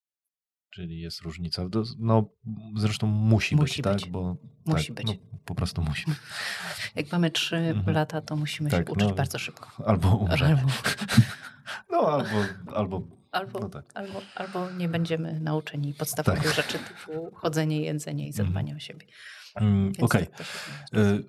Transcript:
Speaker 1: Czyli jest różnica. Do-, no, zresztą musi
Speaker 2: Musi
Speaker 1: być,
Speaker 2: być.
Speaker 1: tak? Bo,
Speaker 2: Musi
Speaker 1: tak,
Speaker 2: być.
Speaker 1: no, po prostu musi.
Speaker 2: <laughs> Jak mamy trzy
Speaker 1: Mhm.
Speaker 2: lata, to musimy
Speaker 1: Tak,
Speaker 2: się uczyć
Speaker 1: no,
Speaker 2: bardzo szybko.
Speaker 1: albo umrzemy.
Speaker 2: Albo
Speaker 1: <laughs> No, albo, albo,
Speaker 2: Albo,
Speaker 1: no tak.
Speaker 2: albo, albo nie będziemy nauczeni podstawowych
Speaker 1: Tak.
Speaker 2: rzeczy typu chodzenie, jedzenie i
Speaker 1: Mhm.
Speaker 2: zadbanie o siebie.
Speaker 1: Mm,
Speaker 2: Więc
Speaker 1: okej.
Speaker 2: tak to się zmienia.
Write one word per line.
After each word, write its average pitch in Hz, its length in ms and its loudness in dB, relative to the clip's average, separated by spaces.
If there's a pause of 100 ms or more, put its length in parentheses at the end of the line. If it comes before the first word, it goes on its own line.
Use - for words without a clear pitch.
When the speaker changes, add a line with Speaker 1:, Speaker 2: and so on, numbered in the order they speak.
(720)
Speaker 1:
Czyli 82 300 -10
jest 82 200 -10
różnica. 85 480 -6
Do-, 107 140 0 (160)
no, 113 320 4 (460)
zresztą 107 300 2
musi 107 500 4
Speaker 2:
Musi 143 260 2
Speaker 1:
być, 98 120 2
Speaker 2:
być. 95 80 0
Speaker 1:
tak? 87 100 -10
Bo, 92 240 -2 (300)
Speaker 2:
Musi 160 280 2
Speaker 1:
tak, - 20 -12
Speaker 2:
być. 113 100 -4
Speaker 1:
no, - 380 -6
po 90 100 -6
prostu 87 280 -2
musi. 78 220 -2 (500)
Speaker 2:
<laughs> - 420 -8
Jak 147 160 -4
mamy 175 180 2
trzy - 260 -2
Speaker 1:
Mhm. 165 380 2
Speaker 2:
lata, 156 260 0
to 151 160 -6
musimy 151 340 -2
Speaker 1:
Tak, 92 160 4
Speaker 2:
się 170 60 -8
uczyć 104 160 4
Speaker 1:
no, 98 60 2
Speaker 2:
bardzo - 240 -2
szybko. - 320 -12 (160)
Speaker 1:
albo 95 300 6
umrzemy. 131 440 4
Speaker 2:
Albo 131 120 2
Speaker 1:
<laughs> - 1160 0
No, 339 80 4 (100)
albo, 110 360 2 (320)
albo, 95 260 0 (300)
Speaker 2:
Albo, 196 280 -4
Speaker 1:
no 202 80 -4
tak. - 160 -12 (100)
Speaker 2:
albo, 196 260 -10 (140)
albo 185 360 -6
nie 180 180 -2
będziemy 165 520 -2
nauczeni 151 540 -2
podstawowych 147 500 0
Speaker 1:
Tak. 156 100 2
Speaker 2:
rzeczy 156 240 -2
typu - 560 -10
chodzenie, 156 460 0
jedzenie 151 440 -4
i 147 40 -8
Speaker 1:
Mhm. 104 180 -2
Speaker 2:
zadbanie 73 300 -2
o - 20 -12
siebie. - 280 -16 (480)
Speaker 1:
Mm, 104 380 4
Speaker 2:
Więc - 100 -6
Speaker 1:
okej. 101 240 4
Speaker 2:
tak - 120 -12
to - 60 -10
się - 60 -10 (400)
zmienia. 104 180 4 (200)